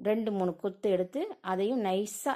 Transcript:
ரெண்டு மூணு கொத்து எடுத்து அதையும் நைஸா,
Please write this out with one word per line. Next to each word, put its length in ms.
ரெண்டு 280
மூணு 240
கொத்து 340
எடுத்து 320
அதையும் 400
நைஸா, 540